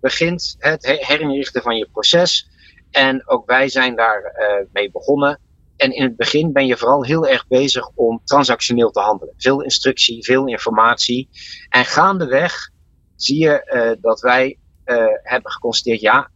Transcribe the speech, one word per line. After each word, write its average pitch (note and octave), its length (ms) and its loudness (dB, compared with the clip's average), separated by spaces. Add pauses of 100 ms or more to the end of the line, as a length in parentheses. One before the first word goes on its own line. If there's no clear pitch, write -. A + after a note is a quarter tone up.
begint E3 580 -4
het D3+ 280 -2
he-, C#3 140 0
herinrichten C#3 640 -4
van A#2 140 -2
je G#2+ 160 -6
proces. - 560 0 (420)
En C3+ 380 0
ook B2 180 0
wij C3 220 2
zijn B2+ 280 -2
daar, A2 260 0
eh, G2+ 500 -2
mee G2+ 180 -2
begonnen. C#3+ 500 0 (360)
En C3 180 0
in C#3+ 80 -2
het B2 140 -2
begin D3 360 0
ben C3+ 140 2
je B2 100 2
vooral B2+ 280 2
heel D3+ 240 0
erg B2+ 180 0
bezig B2+ 480 0
om A#2 300 0
transactioneel A#2+ 680 2
te G#2 100 -2
handelen. G2+ 360 -2
Veel C3+ 260 0
instructie, - 640 -2
veel C3 220 2
informatie. A#2 800 0 (400)
En B2 160 0
gaandeweg E3+ 840 0 (460)
zie C#3 220 -2
je, D3+ 260 2
eh, A#2+ 260 0 (100)
dat A2+ 200 0
wij, C3 380 0 (260)
eh, B2 120 0 (260)
hebben B2 300 -6
geconstateerd: A#2 480 -4
ja, A#2 360 2